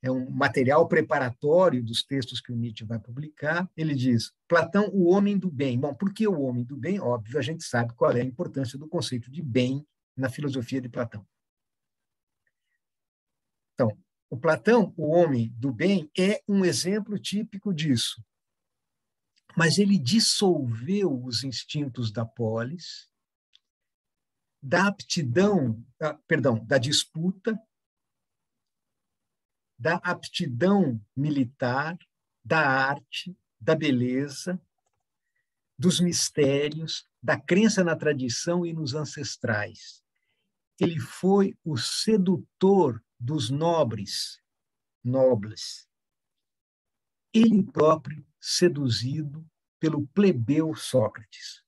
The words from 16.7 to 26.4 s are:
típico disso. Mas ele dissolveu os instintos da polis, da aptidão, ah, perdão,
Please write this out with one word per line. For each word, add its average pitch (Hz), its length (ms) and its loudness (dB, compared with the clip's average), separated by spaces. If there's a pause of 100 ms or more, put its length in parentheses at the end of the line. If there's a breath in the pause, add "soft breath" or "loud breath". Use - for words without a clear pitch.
típico 208 560 -6
disso. 143 500 -2 (1300)
Mas 165 220 4
ele 202 180 6
dissolveu 156 1300 2
os 120 200 -6
instintos 127 680 -6
da 113 140 -4
polis, 117 840 -6 (1500)
da 175 260 2
aptidão, 160 960 0 (160)
ah, 151 140 -4 (140)
perdão, 120 360 2